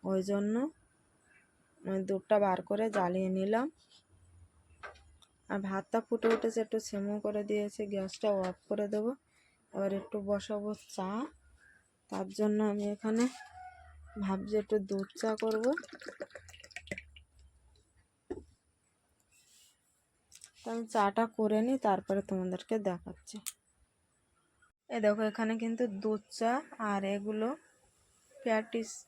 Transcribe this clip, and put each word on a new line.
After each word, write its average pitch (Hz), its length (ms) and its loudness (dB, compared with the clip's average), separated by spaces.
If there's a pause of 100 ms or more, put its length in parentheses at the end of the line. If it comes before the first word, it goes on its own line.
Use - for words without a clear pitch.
ওই 190 260 2
জন্য 202 260 2 (1300)
আমি 190 160 -2 (100)
দুধটা 196 260 2 (100)
বার 185 140 4 (100)
করে 208 160 2 (100)
জ্বালিয়ে 185 420 2
নিলাম। 220 300 2 (1800)
আর 196 160 -2
ভাতটা 190 400 0
ফুটে 226 280 2
উঠেছে, 226 300 0
একটু 220 120 -2 (100)
সিমও 202 380 -4
করে 208 240 0
দিয়েছি, 208 320 -2 (120)
গ্যাসটা 190 340 -2 (220)
অফ 180 80 -8 (120)
করে 208 240 2
দেবো। 214 180 2 (600)
এবার 196 260 0
একটু - 180 -6 (120)
বসাবো 208 400 -2 (260)
চা, 185 140 -2 (1000)
তার 190 180 -4 (120)
জন্য 214 200 4 (120)
আমি 208 220 -2
এখানে 220 300 0 (1000)
ভাবছি 196 400 -2
একটু 214 120 0 (140)
দুধ 196 180 -2 (140)
চা 220 100 0 (120)
করবো। 220 260 2 (4000)
তো - 120 -10
আমি 233 100 -4 (100)
চাটা 208 300 4 (140)
করে 214 300 4
নিই, 262 100 4 (100)
তারপরে 196 420 2
তোমাদেরকে 185 460 -2 (140)
দেখাচ্ছি। 180 460 -8 (1500)
এ 240 160 -4
দেখো, 208 160 6 (100)
এখানে 220 220 0 (100)
কিন্তু 226 200 0 (200)
দুধ 214 180 0 (180)
চা 226 120 4 (400)
আর 196 100 0 (140)
এগুলো 214 320 -2 (960)
প্যাটিস 220 480 0 (160)